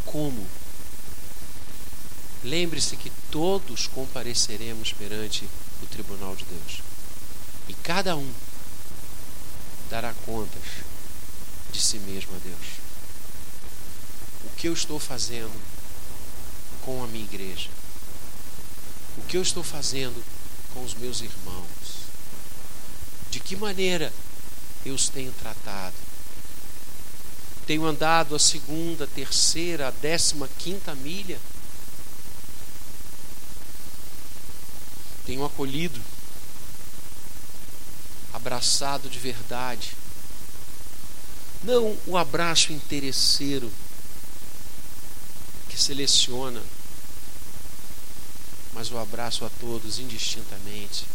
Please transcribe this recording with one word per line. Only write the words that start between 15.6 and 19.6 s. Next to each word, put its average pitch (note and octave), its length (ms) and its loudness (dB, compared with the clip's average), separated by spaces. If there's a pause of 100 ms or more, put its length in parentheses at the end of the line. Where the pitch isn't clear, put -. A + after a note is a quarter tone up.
com C3 200 0
a A#2+ 40 0
minha A2+ 180 0
igreja? F#2+ 440 0 (1500)
O - 60 0
que - 120 0
eu F3+ 60 2
estou F3 220 0